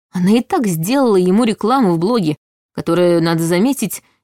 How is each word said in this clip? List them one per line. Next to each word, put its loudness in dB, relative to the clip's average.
Она 0
и 4
так -2
сделала 0
ему 2
рекламу 0
в -2
блоге, -2
которая, 0
надо 0
заметить, -2